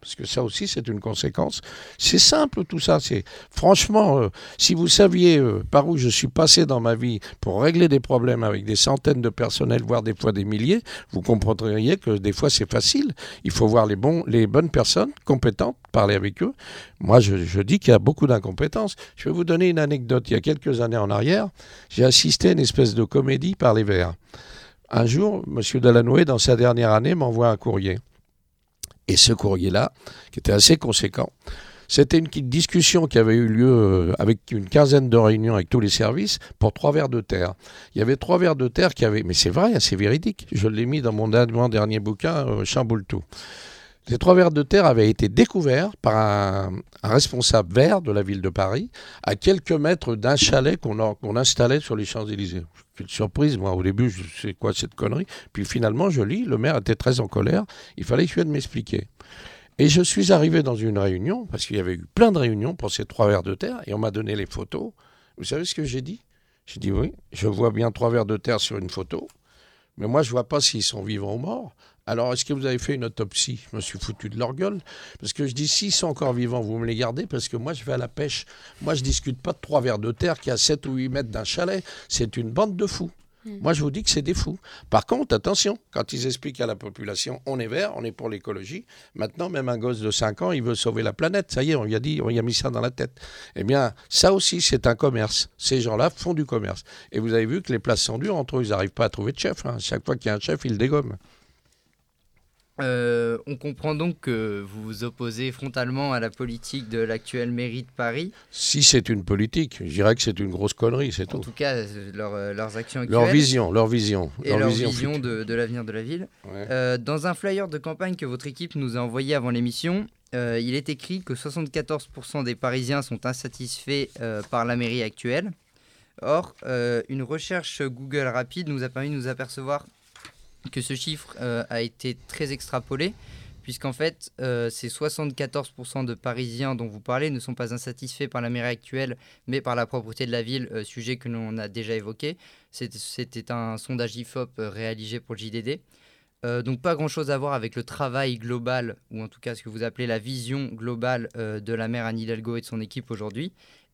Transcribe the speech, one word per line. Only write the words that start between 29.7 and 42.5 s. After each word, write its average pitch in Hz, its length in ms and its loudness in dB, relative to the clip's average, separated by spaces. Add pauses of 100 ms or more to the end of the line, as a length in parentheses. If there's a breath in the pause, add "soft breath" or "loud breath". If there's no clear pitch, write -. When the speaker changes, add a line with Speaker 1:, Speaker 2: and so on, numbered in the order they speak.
Speaker 1:
qui - 80 -10
était - 140 2
assez 104 240 8
conséquent, - 540 -2 (580 loud breath)
c'était 143 300 6
une 160 100 0
qui-, 147 140 -6
discussion 160 640 4
qui 120 120 2
avait 110 160 6
eu 117 140 6
lieu, 113 200 6
euh, 95 500 6
avec 104 340 2
une 101 160 -4
quinzaine 139 400 6
de 117 80 6
réunions 110 380 6
avec 92 140 0
tous 127 120 4
les 104 80 4
services 120 500 0 (200 loud breath)
pour 110 140 4
trois 147 200 0
vers 147 160 2
de 120 120 0
terre. 92 340 -2 (400 loud breath)
Il - 40 -6
y 104 40 4
avait 120 140 2
trois 180 220 2
vers 170 160 4
de 127 140 0
terre - 260 2
qui - 100 2
avaient, 107 180 2
mais 87 120 -2
c'est - 160 4
vrai, 190 240 4
hein, 143 60 2
c'est - 160 2
véridique. 117 560 0
Je 101 160 2
l'ai 110 180 -2
mis 147 140 -2
dans 117 120 0
mon 110 160 0
dernier, 117 400 4
dernier 110 320 2
bouquin, 131 460 -2
euh, 107 180 -2